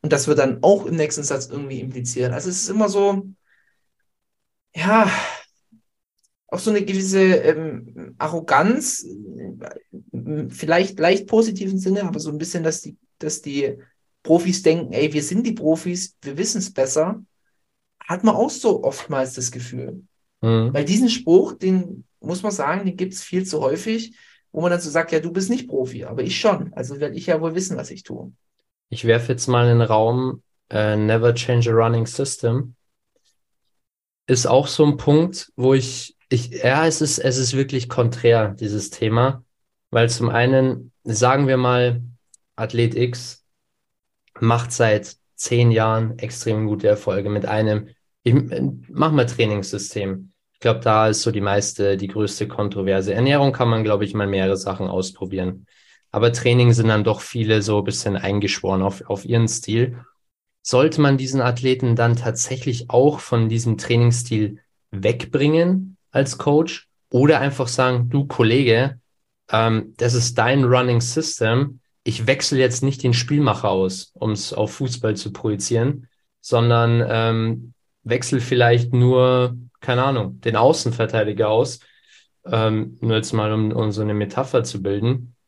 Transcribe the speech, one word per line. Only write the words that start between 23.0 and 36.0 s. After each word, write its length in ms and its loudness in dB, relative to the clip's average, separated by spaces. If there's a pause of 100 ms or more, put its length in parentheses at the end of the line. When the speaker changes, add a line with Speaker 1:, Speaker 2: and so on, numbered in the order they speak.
Speaker 1:
viel 220 -4
zu 160 -4
häufig, 560 -4 (360)
wo 80 -6
man 100 0
dann 100 0
so 100 -10
sagt, 220 -2
„Ja, 80 2
du 120 -8
bist 180 -4
nicht 180 -4
Profi, 360 -6
aber 180 -8
ich 160 -4
schon. 360 -2
Also 260 -10
werde 160 -6
ich 100 -10
ja 140 0
wohl 140 -4
wissen, 220 -6
was 140 -12
ich 120 -18
tue.“ 300 -16 (580)
Speaker 2:
Ich 160 -10
werfe 260 2
jetzt 160 -4
mal 220 4
in 80 6
den 100 4
Raum, 540 0 (280)
äh, 260 0
never 380 2
change 360 0
a 40 2
running 320 2
system. 720 -4 (1500)
Ist 200 2
auch 220 4
so 180 2
ein 100 2
Punkt, 600 0
wo 180 4
ich, 420 -4 (120)